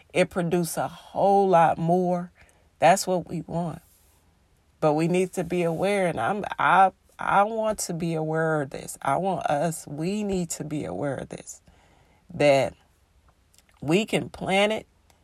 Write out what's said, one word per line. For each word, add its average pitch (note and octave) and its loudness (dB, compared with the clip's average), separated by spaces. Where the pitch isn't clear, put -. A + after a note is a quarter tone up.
it F3 0
produces E3+ -2
a C#3 -2
whole G3 0
lot E3 6
more. F3 0
That's F3 4
what F#3 -2
we E3 -6
want. E3 -8
But D#3 4
we E3 2
need F3+ 0
to F#3 -4
be F3 -2
aware, F3+ 0
and D#3 -2
I'm, F3 -2
I, F3+ 6
I F#3 2
want A3 -2
to F3+ -6
be E3 -4
aware D#3 0
of C#3 -8
this. - -12
I C#3 0
want F3+ -2
us, D#3 -2
we E3 -6
need F#3 -4
to - -10
be D3+ -6
aware A#2+ -6
of - -10
this, - -18
that C#3 4
we F3+ 0
can - -4
plant G3 0
it, - -8